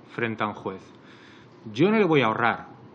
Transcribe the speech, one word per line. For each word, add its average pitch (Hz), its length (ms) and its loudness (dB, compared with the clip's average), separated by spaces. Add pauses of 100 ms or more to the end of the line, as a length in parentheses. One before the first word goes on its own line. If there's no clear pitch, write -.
(140)
frente 113 280 -4
a 107 40 -4
un 104 80 -6
juez. 95 280 -10 (880)
Yo 151 180 2
no 220 80 2
le 214 60 4
voy 156 180 4
a 117 40 4
ahorrar 110 420 0 (260)